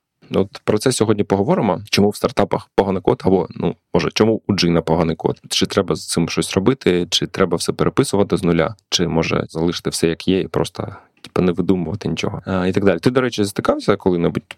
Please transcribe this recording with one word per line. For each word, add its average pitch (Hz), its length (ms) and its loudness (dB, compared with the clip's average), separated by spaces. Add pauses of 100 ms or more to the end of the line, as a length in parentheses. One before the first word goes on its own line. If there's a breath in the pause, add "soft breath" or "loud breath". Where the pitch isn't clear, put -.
(300)
От 95 340 -2
про 107 140 2
це 131 140 2
сьогодні 104 320 2
поговоримо. 104 560 2 (100)
Чому 101 200 4
в - 60 -8
стартапах - 580 -2
поганий 95 280 2
код, - 220 0
або, 92 260 2
ну, - 260 -4 (180)
може, 82 160 2
чому - 360 2
у 104 60 0
Джина 85 300 2
поганий 82 340 0
код? - 320 -4
Чи - 180 -2
треба 90 280 0
з - 140 -6
цим 85 200 0
щось - 260 -4
робити, 90 560 0
чи - 160 -2
треба 87 300 0
все - 160 -4
переписувати 98 640 0
з - 60 -4
нуля, 85 320 2 (160)
чи, 87 180 -2
може, 82 400 0
залишити 85 420 -4
все, - 180 0
як 82 200 -4
є, 92 120 2
і 78 80 -6
просто, - 480 -6 (240)
типу, - 220 -2
не 90 100 2
видумувати 85 560 -2
нічого, - 380 -4
а, 92 200 0
і 95 60 0
так 98 120 0
далі. 90 140 4
Ти, 127 120 -8
до 127 100 0
речі, 117 240 -2
стикався 170 520 0
коли-небудь 85 600 -2